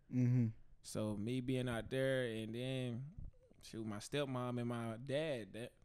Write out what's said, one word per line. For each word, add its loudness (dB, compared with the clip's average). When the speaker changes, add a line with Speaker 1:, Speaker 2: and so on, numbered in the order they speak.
Speaker 1:
Mm-hmm. 8
Speaker 2:
So -2
me 0
being 0
out -2
there 2
and -4
then, -2
shoot, -8
my -4
stepmom 0
and 0
my -2
dad, 0
that, -8